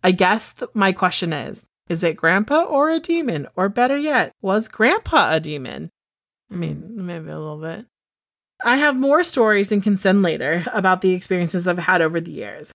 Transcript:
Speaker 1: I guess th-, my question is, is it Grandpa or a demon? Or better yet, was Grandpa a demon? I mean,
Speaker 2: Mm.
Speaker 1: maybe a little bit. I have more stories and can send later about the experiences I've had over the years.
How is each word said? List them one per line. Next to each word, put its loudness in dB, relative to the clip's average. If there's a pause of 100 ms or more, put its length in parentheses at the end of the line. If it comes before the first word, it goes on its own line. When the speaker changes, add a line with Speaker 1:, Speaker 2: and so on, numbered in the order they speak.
Speaker 1:
I 4
guess 2
th-, -10
my 2
question -2
is, -8 (240)
is -4
it 0
Grandpa 2
or 2
a 0
demon? -2
Or 0
better 0
yet, -2 (100)
was 0
Grandpa 2
a 2
demon? -10 (640)
I -14
mean, -6 (160)
Speaker 2:
Mm. -8
Speaker 1:
maybe -10
a -12
little -12
bit. -12 (800)
I 4
have 2
more 4
stories 2
and 2
can 4
send 4
later -2
about 2
the 4
experiences -2
I've 0
had 2
over 0
the -10
years. -12